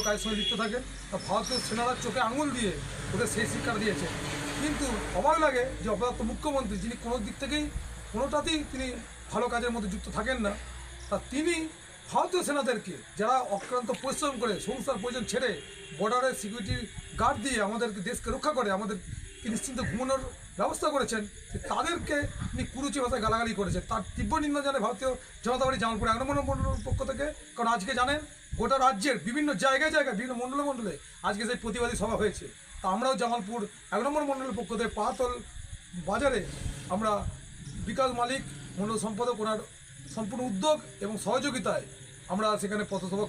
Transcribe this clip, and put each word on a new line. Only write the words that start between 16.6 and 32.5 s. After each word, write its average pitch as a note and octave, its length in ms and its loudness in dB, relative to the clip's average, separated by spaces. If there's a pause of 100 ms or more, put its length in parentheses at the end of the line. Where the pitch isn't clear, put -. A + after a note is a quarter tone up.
গার্ড B3 240 6
দিয়ে C4 140 2 (100)
আমাদেরকে, A3 400 0
দেশকে - 220 -4
রক্ষা C#4 280 2
করে, G#3+ 180 4
আমাদেরকে - 760 -6
নিশ্চিন্তে B3+ 380 -4
ঘুমানোর C4 320 2 (360)
ব্যবস্থা D4+ 360 2
করেছেন, A3+ 280 2 (300)
যে - 60 -4 (120)
তাদেরকে D4+ 460 0 (340)
তিনি B3+ 220 -2
কুরুচি C#4 280 -2
ভাষায় B3 240 2
গালাগালি A3+ 360 2
করেছেন। F3+ 300 0
তার - 120 0 (120)
তীব্র A3+ 200 0 (100)
নিন্দা C#4+ 220 2
জানায় C4+ 200 2
ভারতীয় C4 240 0 (340)
জনতা B3+ 200 4
পার্টি C4 180 4
জামালপুর A3+ 300 2
এক A3+ 80 4
নম্বর C#4 280 2
মণ্ডলের C4 380 2
পক্ষ - 140 0 (100)
থেকে। C4+ 160 -2 (300)
কারণ A#3 200 4
আজকে G3 240 -2
জানেন, C#4+ 200 4 (380)
গোটা B3 200 4
রাজ্যের B3+ 380 6 (100)
বিভিন্ন D4 240 2 (140)
জায়গায় C4+ 300 6
জায়গায়, C4+ 240 4
বিভিন্ন B3+ 220 -2
মণ্ডলে C4+ 280 0
মণ্ডলে A3+ 260 -2 (340)
আজকে G3+ 200 0
সেই B3 140 0
প্রতিবাদী A#3 400 0
সভা A3 180 2
হয়েছে। G3+ 240 2 (360)